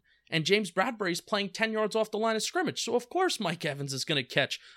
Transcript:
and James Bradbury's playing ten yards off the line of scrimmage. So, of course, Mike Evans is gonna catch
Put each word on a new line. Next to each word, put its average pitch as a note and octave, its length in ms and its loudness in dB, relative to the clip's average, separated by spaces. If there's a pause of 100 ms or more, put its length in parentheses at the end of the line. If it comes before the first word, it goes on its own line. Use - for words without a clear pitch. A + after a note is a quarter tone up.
(300)
and D#3+ 160 0
James G3 240 2
Bradbury's F#3+ 520 0
playing G3+ 280 0
ten A3 220 0
yards G#3+ 240 0
off A3 160 0
the G#3 80 -2
line A3 160 2
of G#3+ 80 -2
scrimmage. - 400 -2
So, A#3 120 0
of A#3+ 140 -2
course, F4+ 300 2
Mike E3+ 260 -2
Evans C#3 280 -4
is C3 120 -4
gonna D3 180 0
catch - 360 0 (160)